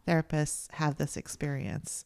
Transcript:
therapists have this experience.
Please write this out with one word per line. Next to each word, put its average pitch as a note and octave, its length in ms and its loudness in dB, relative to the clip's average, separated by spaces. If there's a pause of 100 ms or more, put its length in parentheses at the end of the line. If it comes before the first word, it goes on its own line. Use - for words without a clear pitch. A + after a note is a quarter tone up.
therapists D#3+ 640 2
have D3 240 2
this D3 200 0
experience. - 880 -4